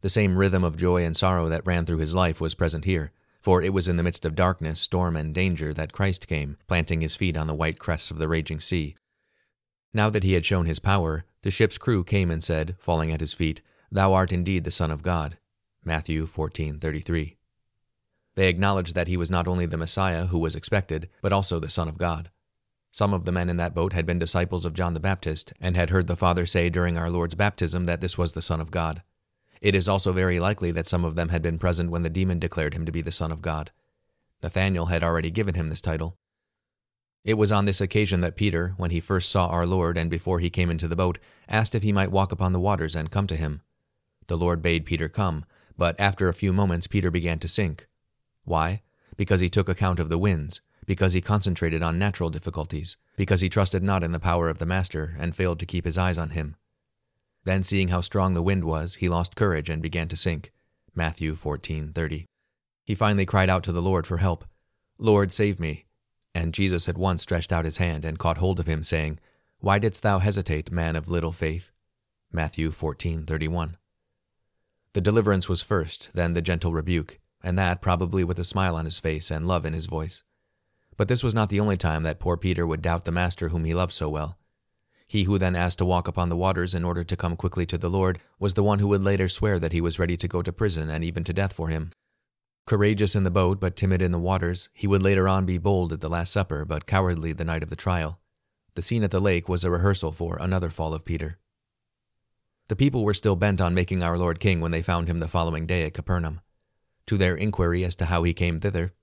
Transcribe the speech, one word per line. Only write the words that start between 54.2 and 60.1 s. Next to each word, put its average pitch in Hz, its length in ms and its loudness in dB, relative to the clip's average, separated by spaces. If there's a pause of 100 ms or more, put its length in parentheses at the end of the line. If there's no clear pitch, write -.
power 85 280 2
of 80 100 -2
the 82 80 -2
Master 85 520 -2
and 80 160 -4
failed 87 240 0
to 87 80 -6
keep 90 180 -2
his 85 140 -2
eyes 90 200 0
on 80 120 -4
him. 78 240 -6 (880)
Then, 92 220 0
seeing 95 240 2
how 90 140 2
strong 92 320 0
the 85 80 0
wind 95 200 2
was, 80 340 -4
he 90 120 0
lost 87 260 0
courage 85 340 0
and 80 140 -4
began 82 260 -4
to 82 80 -6